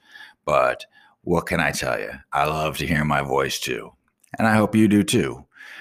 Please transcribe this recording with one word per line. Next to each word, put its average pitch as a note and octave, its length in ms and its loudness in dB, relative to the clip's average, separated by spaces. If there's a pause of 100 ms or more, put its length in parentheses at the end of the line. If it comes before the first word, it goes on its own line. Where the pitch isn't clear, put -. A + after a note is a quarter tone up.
(440)
but C2 420 0 (360)
what E2+ 240 0
can F2 120 -2
I D2 140 0
tell B1+ 260 -4
you? G1+ 140 -8 (200)
I C#2+ 120 0
love D#2 340 -4
to D2 80 -4
hear D2+ 180 0
my D2 180 0
voice C#2 360 -2
too. A#1+ 320 -8 (480)
And A2 80 2
I G#2+ 80 4
hope G#2+ 220 2
you A2 100 8
do G#2 160 6
too. C#2 440 -2 (340)